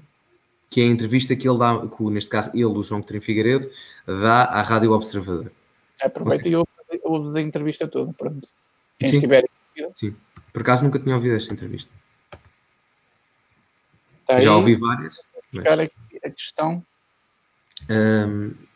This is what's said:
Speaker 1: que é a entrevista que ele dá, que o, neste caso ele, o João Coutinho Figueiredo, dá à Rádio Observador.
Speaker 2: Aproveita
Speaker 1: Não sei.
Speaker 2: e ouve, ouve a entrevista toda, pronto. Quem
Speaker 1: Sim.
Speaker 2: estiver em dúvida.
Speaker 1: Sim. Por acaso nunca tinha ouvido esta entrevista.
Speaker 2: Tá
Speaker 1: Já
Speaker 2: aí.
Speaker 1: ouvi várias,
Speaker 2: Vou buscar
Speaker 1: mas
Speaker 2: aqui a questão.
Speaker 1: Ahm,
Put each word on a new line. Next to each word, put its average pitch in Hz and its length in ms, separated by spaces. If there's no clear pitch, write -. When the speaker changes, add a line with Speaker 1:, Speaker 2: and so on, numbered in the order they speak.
Speaker 1:
que 123 120
é - 20
a 120 40
entrevista 120 480
que 131 120
ele 123 100
dá, 117 300
que 110 160
o, 107 60
neste 104 200
caso 107 240
ele, 120 120
o 101 180
João 104 180
Coutinho 104 200
Figueiredo, 117 500
dá 110 380
à 104 180
Rádio 110 300
Observador. 98 580
Speaker 2:
Aproveita 147 400
Speaker 1:
Não - 0
sei. 175 80
Speaker 2:
e 165 60
ouve, 160 720
ouve 156 100
a - 20
entrevista 151 460
toda, 135 260
pronto. 143 340
Quem 135 80
Speaker 1:
Sim. 135 80
Speaker 2:
estiver 135 300
em - 20
dúvida. 175 140
Speaker 1:
Sim. - 180
Por 117 100
acaso 147 220
nunca 139 160
tinha 131 160
ouvido 120 200
esta 107 180
entrevista. 101 360
Speaker 2:
Tá 127 140
Speaker 1:
Já 120 100
Speaker 2:
aí. 107 60
Speaker 1:
ouvi 107 200
várias, 117 400
Speaker 2:
Vou - 100
buscar 151 240
Speaker 1:
mas 160 100
Speaker 2:
aqui - 380
a 143 40
questão. 170 540
Speaker 1:
Ahm, 107 640